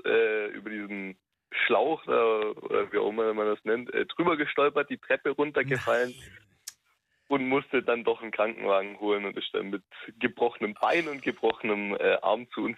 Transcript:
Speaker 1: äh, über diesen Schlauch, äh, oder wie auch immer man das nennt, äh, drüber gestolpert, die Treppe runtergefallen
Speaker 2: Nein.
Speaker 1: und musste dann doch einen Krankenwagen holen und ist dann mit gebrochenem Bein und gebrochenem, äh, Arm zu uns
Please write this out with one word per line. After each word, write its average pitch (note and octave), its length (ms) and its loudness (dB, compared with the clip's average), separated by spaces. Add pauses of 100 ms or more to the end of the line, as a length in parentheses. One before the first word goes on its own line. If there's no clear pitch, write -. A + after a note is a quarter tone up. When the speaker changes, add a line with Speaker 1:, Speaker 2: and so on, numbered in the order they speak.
Speaker 1:
äh, A2 420 2
über G#2 240 -10
diesen G2+ 460 -8 (500)
Schlauch, B2+ 400 2
äh, - 40 -10
oder G#2+ 800 2
wie G#2 60 2
auch G#2 120 2
immer A2 240 0
man G#2+ 140 0
das G#2+ 160 -2
nennt, A#2+ 300 -2
äh, G#2 140 0
drüber E3+ 280 2
gestolpert, C#3+ 540 0
die - 80 -6
Treppe - 340 -2
runtergefallen C3 840 0
Speaker 2:
Nein. - 220 -20 (920)
Speaker 1:
und C3+ 180 2
musste C3 340 2
dann A#2 220 0
doch A2+ 180 0
einen A2 100 -10
Krankenwagen G2+ 680 0
holen G2+ 260 0
und G2 120 -6
ist - 160 -8
dann F#2+ 160 -4
mit G2 140 -6 (360)
gebrochenem A#2 540 -2
Bein D#3 340 0
und C#3 160 -8
gebrochenem, G#2 720 -2
äh, F#2+ 260 4
Arm A2+ 320 0
zu A2+ 80 -4
uns A2 160 -4